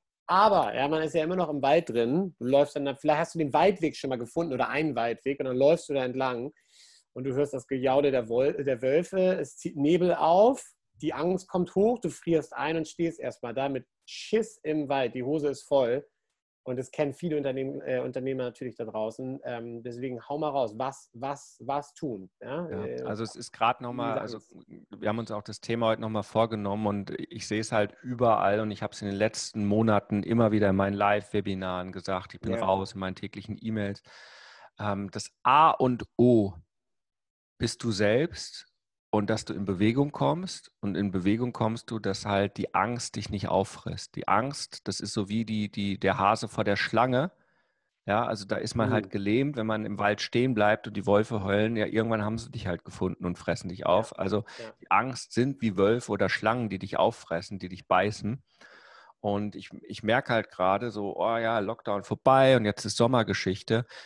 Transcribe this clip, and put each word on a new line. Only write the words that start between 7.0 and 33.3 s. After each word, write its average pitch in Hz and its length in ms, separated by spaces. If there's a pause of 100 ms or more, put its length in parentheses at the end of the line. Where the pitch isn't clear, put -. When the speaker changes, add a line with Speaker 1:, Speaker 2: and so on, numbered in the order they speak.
Speaker 1:
und 127 140
du 135 80
hörst 139 200
das 127 140
Gejaule 135 440
der 120 180
Wol-, 139 340
der 131 180
Wölfe, 180 560
es 151 200
zieht - 180
Nebel 165 380
auf, 202 520 (360)
die 151 120
Angst 175 360
kommt 180 260
hoch, 226 240
du 170 100
frierst 156 460
ein 147 220
und 156 100
stehst 165 320
erstmal 120 340
da 131 140
mit 131 180 (200)
Schiss - 580
im 156 240
Wald, 131 260
die 127 100
Hose 147 260
ist 135 140
voll. 135 440 (560)
Und 127 140
das 127 140
kennen 143 220
viele 156 240
Unternehmen, 135 480
äh, 131 140
Unternehmer 131 440
natürlich 123 320
da 120 80
draußen. 113 640
Ähm, 117 380
deswegen 123 440
hau 143 100
mal 151 120
raus, 127 260
was, 127 380
was, 135 480
was 139 320
tun? 104 360 (120)
Ja? 151 280
Speaker 2:
Ja, 127 160
Speaker 1:
Äh, 127 180
Speaker 2:
also 107 200
es - 140
ist - 160
grad 117 260
noch 123 140
mal, 117 220
Speaker 1:
diese 107 60
Speaker 2:
also 110 160
Speaker 1:
Angst. - 480 (140)
Speaker 2:
wir 107 80
haben 107 120
uns 113 120
auch 104 120
das - 180
Thema 117 240
heute 110 160
noch 110 80
mal 107 140
vorgenommen 107 640
und 101 320
ich - 300
sehe 107 140
es 107 100
halt 104 320
überall 110 560
und 107 120
ich 98 120
habe 104 80
es - 100
in 104 60
den 98 80
letzten 107 500
Monaten 104 580
immer 113 280
wieder 104 180
in 95 60
meinen 98 200
Live-Webinaren 98 960
gesagt, 92 400
ich - 80
bin - 100
Speaker 1:
Ja. 95 140
Speaker 2:
raus 95 300
in 98 40
meinen 92 160
täglichen 101 460